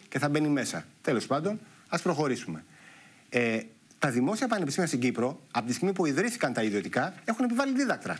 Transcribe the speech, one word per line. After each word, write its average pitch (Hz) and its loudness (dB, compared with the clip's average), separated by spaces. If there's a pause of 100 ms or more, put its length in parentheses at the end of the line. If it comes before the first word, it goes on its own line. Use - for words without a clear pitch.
και 139 -4
θα 135 0
μπαίνει 151 2
μέσα. 120 0 (180)
Τέλος 123 0
πάντων, 170 0 (280)
ας 170 -2
προχωρήσουμε. 135 0 (640)
Ε, 117 0 (380)
τα 143 0
δημόσια 165 2
πανεπιστήμια 180 0
στην 123 0
Κύπρο, 123 0 (100)
από 113 -2
τη 123 -2
στιγμή 180 2
που 180 2
ιδρύθηκαν 151 0
τα 117 0
ιδιωτικά, 107 0 (100)
έχουν 233 0
επιβάλει 254 0
δίδακτρα 226 -2